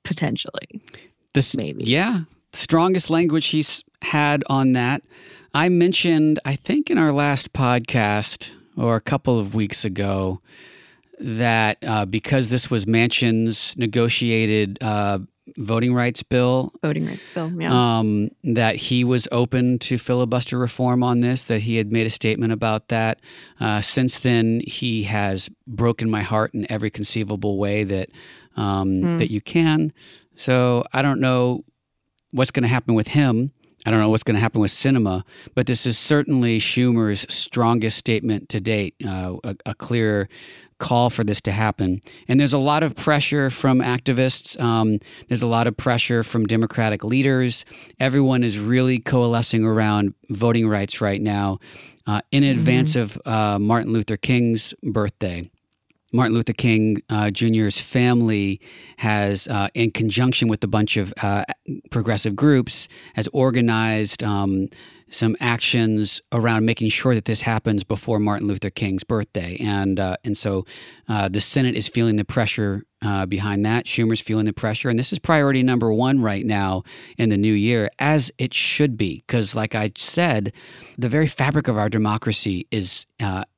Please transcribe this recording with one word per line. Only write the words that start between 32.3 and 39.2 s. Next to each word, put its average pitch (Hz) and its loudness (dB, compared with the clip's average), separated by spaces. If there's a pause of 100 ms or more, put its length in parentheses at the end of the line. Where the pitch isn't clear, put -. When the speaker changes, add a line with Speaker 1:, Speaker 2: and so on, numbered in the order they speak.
Speaker 2:
what's 131 2
gonna 123 0
happen 120 2
with 107 2
him. 135 2 (340)
I 110 0
don't 113 4
know 107 4
what's 110 2
gonna 107 0
happen 113 0
with 98 2
Sinema, 107 0 (320)
but 123 0
this 123 -2
is 120 0
certainly 131 2
Schumer's 113 2
strongest 117 0
statement 110 -2
to 107 -4
date, 104 -2 (120)
uh, 92 -6 (100)